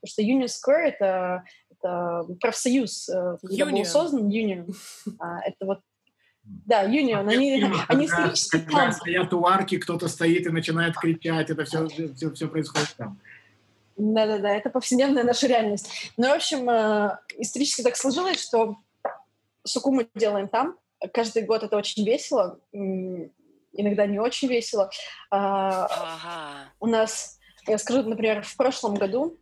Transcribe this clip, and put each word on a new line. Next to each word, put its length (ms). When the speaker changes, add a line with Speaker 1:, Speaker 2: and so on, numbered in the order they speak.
Speaker 1:
Потому 120
что 100
Union 240
Square — 420
это, 560
это 540
профсоюз, 680
э, 320
когда 260
был 120
Speaker 2:
Union. 60
Speaker 1:
создан 440
Union. 460
Speaker 2:
<laughs> 240
Speaker 1:
А, 220
это 240
вот, 140
да, 420
Union, 300
Speaker 3:
А 60
Speaker 1:
они, 260
Speaker 3:
в 40
фильмах, 280
Speaker 1:
они 200
Speaker 3:
когда, 160
Speaker 1:
исторически 340
Speaker 3:
когда 200
Speaker 1:
там. 140
Speaker 3:
стоят 400
у 140
арки, 320
кто-то 300
стоит 380
и 40
начинает 460
кричать, 540
это 140
всё, 240
всё, 440
всё 160
происходит 480
там. 240
Speaker 1:
Да-да-да, 540
это 200
повседневная 540
наша 220
реальность. 720
Ну, 120
в 60
общем, 340
э, 500
исторически 440
так 140
сложилось, 460
что 340
суку 280
мы 220
делаем 340
там. 280
Каждый 320
год 180
это 140
очень 280
весело, 540
м, 580
иногда 340
не 120
очень 300
весело. 420
А, 560
Speaker 4:
Ага. 960
Speaker 1:
у 60
нас, 520
я 120
скажу, 240
например, 400
в 140
прошлом 380
году 480